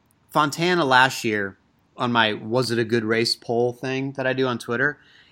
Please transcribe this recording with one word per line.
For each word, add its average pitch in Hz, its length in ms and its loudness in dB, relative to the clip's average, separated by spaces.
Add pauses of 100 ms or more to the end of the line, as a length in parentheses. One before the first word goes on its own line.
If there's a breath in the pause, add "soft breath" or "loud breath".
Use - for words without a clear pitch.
(320)
Fontana 165 520 0
last 131 400 4
year 104 340 -4 (380)
on 123 160 -2
my 113 220 2
"Was 113 380 -2
it 117 80 0
a 120 60 0
good 113 180 0
race?" 113 320 0
poll 120 380 -2
thing 135 400 -6
that 135 120 -6
I 131 80 0
do 131 140 0
on 120 100 -2
Twitter, 127 400 -2 (340 soft breath)